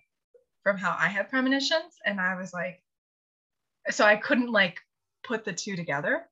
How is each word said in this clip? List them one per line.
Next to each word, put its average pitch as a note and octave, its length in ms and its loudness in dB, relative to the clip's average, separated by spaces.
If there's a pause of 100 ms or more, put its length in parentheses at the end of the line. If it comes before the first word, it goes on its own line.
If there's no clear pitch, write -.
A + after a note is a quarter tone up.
(600)
from G3 160 2
how F#3 220 -2
I D#3+ 80 2
have G3+ 220 -2
premonitions. C#4 640 0 (100)
And G3+ 140 -2
I F#3 160 0
was F3+ 180 -10
like, F3 300 -8 (1080)
so - 160 4
I G#3 120 8
couldn't, A#3+ 340 0
like, F#3+ 280 2 (440)
put A3 220 -4
the F#3+ 80 -6
two G3 240 -8
together. E3+ 540 -2